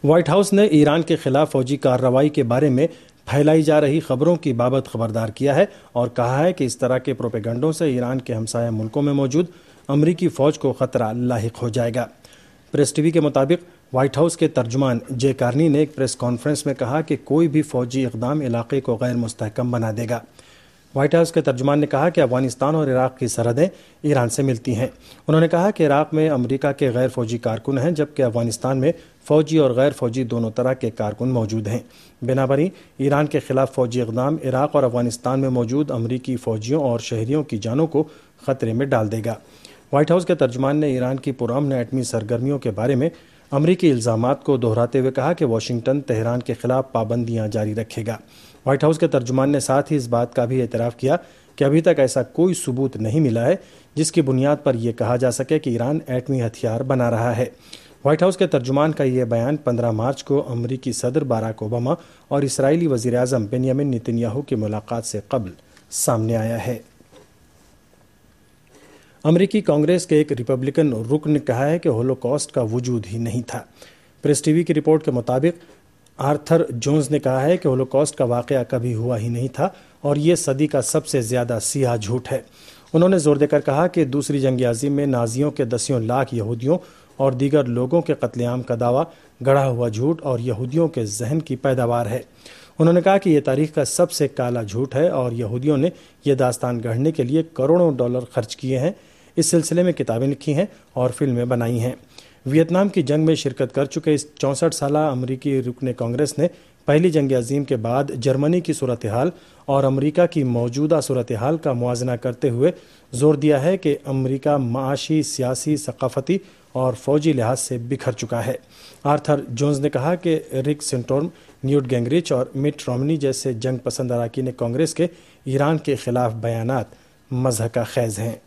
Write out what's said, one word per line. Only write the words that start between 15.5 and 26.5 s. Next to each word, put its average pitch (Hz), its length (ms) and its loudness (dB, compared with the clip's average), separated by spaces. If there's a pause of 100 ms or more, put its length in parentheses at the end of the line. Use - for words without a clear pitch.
نے 147 120 4
ایک 151 160 0
پریس 131 200 -2
کانفرنس 123 500 -2
میں 139 80 -2
کہا 131 280 -2
کہ 156 220 -2
کوئی 160 240 2
بھی 151 140 2
فوجی 127 440 -2
اقدام 120 360 -2
علاقے 123 400 -2
کو 117 200 -2
غیر 123 140 -2
مستحکم 120 560 -4
بنا 113 260 -2
دے 123 120 -4
گا۔ 117 100 -2 (760)
وائٹ 143 200 2
ہاؤس 165 160 4
کے 165 100 2
ترجمان 139 380 2
نے 147 80 2
کہا 147 220 2
کہ 170 120 2
افغانستان 131 540 0
اور 156 120 0
عراق 127 300 0
کی 123 100 -2
سرحدیں 120 400 2 (340)
ایران 135 280 2
سے 135 140 -2
ملتی 123 320 -2
ہیں۔ 123 120 -2 (400)
انہوں 160 140 6
نے 165 60 4
کہا 180 240 2
کہ 160 160 2
عراق 147 260 2
میں 156 160 2
امریکہ 135 420 0